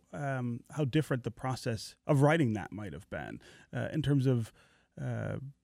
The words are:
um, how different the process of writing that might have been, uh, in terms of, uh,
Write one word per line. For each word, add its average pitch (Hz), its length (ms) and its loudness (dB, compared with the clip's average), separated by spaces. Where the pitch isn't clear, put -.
um, 131 480 -4
how 151 140 0
different 131 380 2
the 113 80 -4
process - 640 -6
of 143 140 6
writing 147 320 6
that 98 180 -4
might 98 220 -10
have 78 160 -14
been, 57 320 -8
uh, 120 160 -2
in 156 100 -2
terms 135 240 4
of, 120 280 2
uh, 110 360 -4